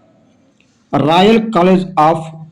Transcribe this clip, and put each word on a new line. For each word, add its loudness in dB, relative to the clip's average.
రాయల్ 0
కాలేజ్ 2
of 0